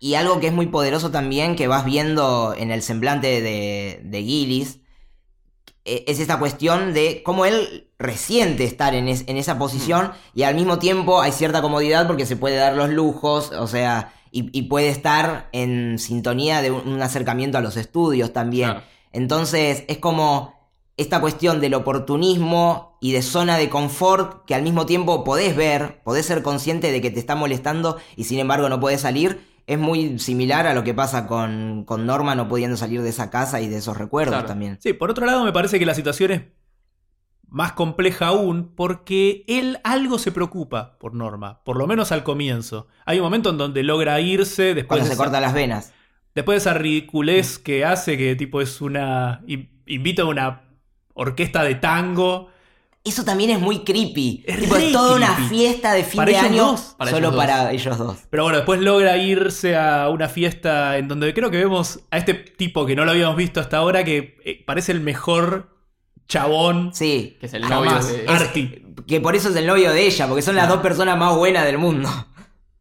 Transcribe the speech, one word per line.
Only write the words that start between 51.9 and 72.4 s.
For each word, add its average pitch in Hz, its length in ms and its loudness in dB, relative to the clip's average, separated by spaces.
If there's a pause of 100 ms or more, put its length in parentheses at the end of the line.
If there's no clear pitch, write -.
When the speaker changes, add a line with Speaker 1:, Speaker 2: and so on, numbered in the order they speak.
Speaker 1:
Eso 233 200 -4
también 202 280 2
es 208 100 2
muy 202 180 0
creepy. 185 680 -2
Speaker 2:
Es 180 140 -4
Speaker 1:
Tipo, 208 160 2
Speaker 2:
re 320 120 4
Speaker 1:
es 302 40 2
toda 254 240 6
una 247 200 4
Speaker 2:
creepy. 131 200 -2
Speaker 1:
fiesta 233 380 2
de 185 100 4
fin - 140 -6
Speaker 2:
Para 170 140 4
Speaker 1:
de 196 60 4
Speaker 2:
ellos 208 140 4
Speaker 1:
año 180 140 4
Speaker 2:
dos. - 320 -2
Speaker 3:
Para 123 140 -4
Speaker 1:
solo 160 80 2 (100)
Speaker 3:
ellos - 60 2
dos. 147 100 2
Speaker 1:
para 131 260 2
ellos 127 260 -2
dos. 113 200 -6 (120)
Speaker 2:
Pero 151 140 0
bueno, 160 140 2
después 180 240 2
logra 196 360 6
irse 185 600 2
a 147 320 2
una 160 180 0
fiesta 156 720 0
en 139 100 -2
donde 147 260 -2
creo 226 160 0
que 175 80 0
vemos 185 440 0 (100)
a 160 60 0
este 170 160 2
tipo 175 520 -4
que 131 120 0
no 156 80 2
lo 165 60 2
habíamos 165 260 2
visto 170 240 0
hasta - 160 -2
ahora, 185 260 4
que, 147 400 -2
eh, - 220 -10
parece 175 260 -2
el 175 80 0
mejor 170 800 0 (500)
chabón 170 640 2
Speaker 1:
Sí. 147 460 -2
Speaker 3:
Que 123 60 -12
es 120 80 -12
el 113 120 -6
Speaker 2:
jamás. 131 400 2
Speaker 3:
novio 120 180 -4
de 120 60 -2
Speaker 2:
Artie. 151 540 0 (140)
Speaker 1:
Es, - 100 -16
que 156 140 2
por 170 140 2
eso 202 140 0
es 180 60 0
el 160 100 0
novio 180 280 6
de 185 120 6
ella, 156 220 2
porque 135 140 0
son 196 140 0
las 180 100 6
Speaker 3:
Claro. 180 100 4
Speaker 1:
dos 185 80 0
personas 180 340 2
más 170 180 4
buenas 175 300 4
del 143 140 0
mundo. 147 300 0 (720)